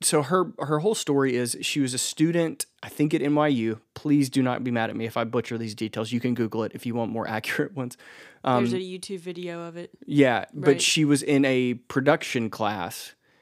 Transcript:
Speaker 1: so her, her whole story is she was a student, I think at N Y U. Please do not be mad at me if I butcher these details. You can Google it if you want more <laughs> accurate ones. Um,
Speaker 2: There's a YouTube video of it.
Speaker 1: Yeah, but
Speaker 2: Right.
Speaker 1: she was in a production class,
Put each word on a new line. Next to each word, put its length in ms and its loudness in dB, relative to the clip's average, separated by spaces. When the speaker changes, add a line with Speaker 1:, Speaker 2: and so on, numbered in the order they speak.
Speaker 1:
so 200 2
her, 380 0
her 200 0
whole 140 2
story 420 2
is 260 -2
she 180 -2
was 160 0
a 20 -6
student, 680 0
I 60 -12
think 260 0
at 80 0
N 100 2
Y 140 4
U. 320 0
Please 340 2
do 140 2
not 200 0
be 60 -4
mad 220 0
at 40 -6
me 100 -4
if 120 -6
I 60 2
butcher 340 -2
these 160 -8
details. 380 -6
You 80 0
can 160 0
Google 280 -2
it 120 -6
if 100 -12
you 80 -4
want 180 -2
more 160 -4
<laughs> 0 -
accurate 480 -4
ones. 220 -8
Um, 260 2
Speaker 2:
There's 40 -2
a 120 0
YouTube 360 -10
video 460 -10
of 100 -14
it. 120 -14
Speaker 1:
Yeah, 480 4
but 200 -6
Speaker 2:
Right. 80 -2
Speaker 1:
she 240 2
was 180 4
in 220 4
a 300 2
production 760 0
class, 600 -4